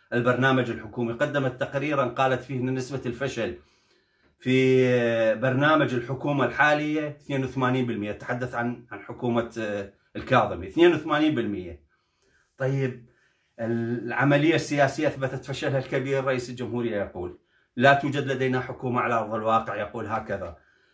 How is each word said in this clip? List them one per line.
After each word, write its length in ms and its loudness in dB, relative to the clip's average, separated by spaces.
البرنامج 560 4
الحكومي، 440 -4
قدمت 460 -2
تقريرًا 460 -2
قالت 380 0
فيه 160 -6
أن 140 -2
نسبة 320 -6
الفشل 520 -4
في، 480 4
آه، 460 4
برنامج 600 2
الحكومة 520 -2
الحالية 640 2
اثنين 340 -4
وثمانين 420 0
بالمية، 260 -4
تحدث 440 -6
عن، 360 -4
عن 80 -12
حكومة، 600 -2
آه، 340 -6
الكاظمي، 520 2
اثنين 260 6
وثمانين 420 0
بالمية. 480 -6
طيب 520 -2
العملية 960 2
السياسية 520 0
أثبتت 380 -6
فشلها 340 -2
الكبير. 440 -2
رئيس 260 -2
الجمهورية 480 -4
يقول: 420 -6
"لا 180 8
توجد 340 -2
لدينا 340 0
حكومة 400 -2
على 120 0
أرض 200 -2
الواقع"، 420 0
يقول 320 -6
هكذا، 500 -6